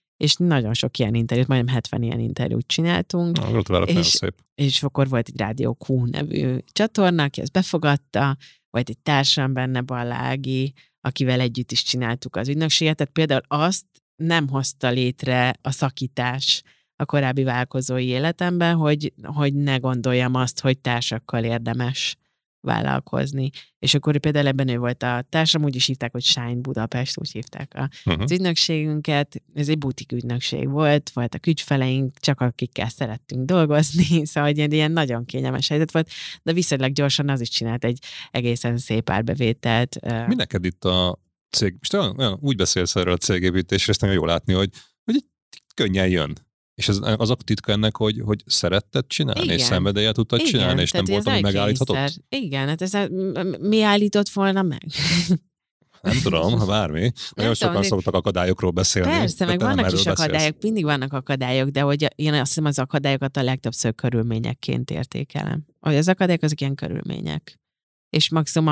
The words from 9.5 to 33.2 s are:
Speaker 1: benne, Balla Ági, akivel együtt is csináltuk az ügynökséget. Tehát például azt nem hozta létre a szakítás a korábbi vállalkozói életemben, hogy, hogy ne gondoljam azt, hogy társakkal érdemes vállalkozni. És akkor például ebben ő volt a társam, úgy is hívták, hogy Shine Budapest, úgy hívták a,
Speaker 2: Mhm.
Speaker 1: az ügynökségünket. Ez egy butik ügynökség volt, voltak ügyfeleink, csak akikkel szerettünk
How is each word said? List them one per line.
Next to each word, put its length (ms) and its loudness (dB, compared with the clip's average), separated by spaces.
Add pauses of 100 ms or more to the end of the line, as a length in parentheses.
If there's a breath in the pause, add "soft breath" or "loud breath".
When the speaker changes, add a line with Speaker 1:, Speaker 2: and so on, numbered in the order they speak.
Speaker 1:
benne, 280 -2
Balla 340 -6
Ági, 580 -4 (280 soft breath)
akivel 400 0
együtt 320 -2
is 100 0
csináltuk 540 -4
az 120 -2
ügynökséget. 480 0
Tehát 160 -2
például 340 2
azt 380 0 (320)
nem 320 2
hozta 420 -2
létre 720 2
a 80 -4
szakítás 920 -2 (340 soft breath)
a 80 -6
korábbi 380 0
vállalkozói 640 -2
életemben, 720 0
hogy, 360 0 (100)
hogy 320 2
ne 220 2
gondoljam 580 2
azt, 260 0
hogy 180 2
társakkal 640 -2
érdemes 720 -2 (440)
vállalkozni. 880 -2 (280 loud breath)
És 160 2
akkor 260 2
például 260 2
ebben 220 2
ő 100 0
volt 240 -2
a 260 -2
társam, 360 2
úgy 100 0
is 120 0
hívták, 260 -4
hogy 100 -6
Shine 320 0
Budapest, 640 -4
úgy 120 -8
hívták 440 -12
a, 140 -4 (160 loud breath)
Speaker 2:
Mhm. 160 0
Speaker 1:
az 120 -2
ügynökségünket. 1080 0 (120)
Ez 140 -2
egy 100 2
butik 340 -6
ügynökség 560 -4
volt, 420 2
voltak 360 -4
ügyfeleink, 720 0
csak 220 0
akikkel 480 -2
szerettünk 560 -6